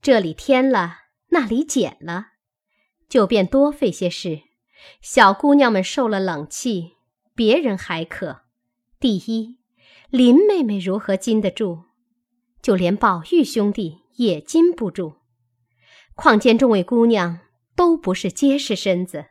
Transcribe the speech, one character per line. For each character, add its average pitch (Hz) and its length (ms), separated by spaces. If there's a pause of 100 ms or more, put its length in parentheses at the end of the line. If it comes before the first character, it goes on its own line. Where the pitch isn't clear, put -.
这 240 180
里 165 140
添 262 340
了， 180 300 (300)
那 311 180
里 226 180
减 190 360
了， 170 320 (760)
就 208 180
便 196 200
多 277 240
费 285 200
些 175 200
事。 160 320 (580)
小 202 320
姑 285 220
娘 262 180
们 190 100
受 240 260
了 196 120
冷 160 300
气， 180 460 (380)
别 233 240
人 233 200
还 165 260
可。 156 380 (580)
第 226 160
一， 226 420 (520)
林 254 360
妹 392 160
妹 208 160
如 185 200
何 196 180
禁 220 240
得 202 100
住？ 170 340 (760)
就 202 160
连 180 180
宝 190 280 (100)
玉 339 100
兄 208 300
弟 165 300 (140)
也 190 260
禁 330 280
不 233 200
住。 160 260 (1000)
况 226 240
见 226 200
众 254 120
位 196 120
姑 233 240
娘 175 340 (340)
都 339 220
不 190 180
是 185 160
结 277 280
实 233 180
身 185 300
子。 147 240